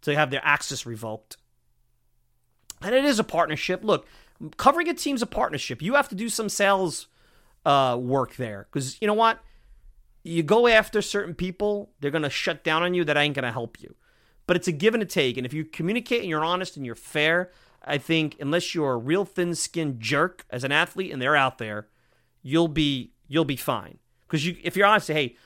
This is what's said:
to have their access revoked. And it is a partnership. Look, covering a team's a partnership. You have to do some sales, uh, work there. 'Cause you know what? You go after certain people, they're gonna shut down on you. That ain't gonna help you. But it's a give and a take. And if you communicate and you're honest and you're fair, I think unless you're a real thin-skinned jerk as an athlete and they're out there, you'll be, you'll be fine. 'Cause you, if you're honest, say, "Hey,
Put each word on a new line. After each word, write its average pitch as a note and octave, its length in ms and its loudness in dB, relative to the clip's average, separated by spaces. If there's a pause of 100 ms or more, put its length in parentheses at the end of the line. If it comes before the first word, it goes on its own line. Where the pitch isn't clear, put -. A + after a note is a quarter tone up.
to D3 120 0
have D3 160 2
their C3+ 140 -4
access C#3+ 400 0
revoked. A2 540 -10 (1400)
And A#3 120 -2
it C4+ 120 4
is B3 120 2
a G#3+ 60 2
partnership. E3+ 580 0
Look, G#3 240 2 (520)
covering E4 320 4
a - 40 0
team's C4 280 -2
a - 40 -2
partnership. D3 540 -4
You G#3 140 0
have C#4 160 2
to - 40 -12
do A3 140 -6
some G#3+ 220 -4
sales, F#3+ 560 0 (580)
uh, C3+ 340 4
work B2+ 380 -2
there. G#2+ 340 -8
'Cause C3 300 -6
you G#3+ 60 -2
know G#3 80 2
what? A3+ 260 4 (840)
You E3 200 -2
go G#3+ 240 4
after A3 360 4
certain G3 320 -4
people, G3+ 640 -4
they're C#3+ 100 -2
gonna D3 200 -2
shut - 340 -4
down D#3+ 180 2
on F3+ 120 0
you. F3 100 2
That D3 120 0
ain't D3 180 2
gonna B2+ 180 -4
help A#2 280 -8
you. G1+ 140 -20 (520)
But F3+ 100 4
it's F3 120 -4
a F3 40 2
give G3+ 220 2
and A3 80 0
a F#3 40 -6
take. C3 300 0
And B2+ 100 -4
if A#2+ 60 -8
you D#3 120 -4
communicate A3+ 560 -2
and G3 80 -6
you're D#3 160 -2
honest F3+ 320 -2
and C#3 80 -10
you're A#2 100 -8
fair, E3 560 0 (340)
I D3 140 -2
think D#3+ 420 -2
unless D#3+ 340 -2
you're C#3+ 180 0
a A#2+ 40 0
real D#3 280 0
thin-skinned E3 760 -4
jerk C#3+ 500 -2
as B2 140 -8
an C3+ 80 -2
athlete F3 400 0
and C3 80 -8
they're C#3 160 2
out C3 220 2
there, G#2+ 300 -8 (540)
you'll D#3+ 260 2
be, C#3+ 440 -2 (160)
you'll D3+ 160 2
be C3+ 120 -4
fine. - 420 -6 (280)
'Cause D3+ 180 -2
you, F3+ 180 -4
if E3+ 140 -4
you're G3 100 6
honest, G#3 200 4
say, D3+ 80 -2
"Hey, C#3 320 -2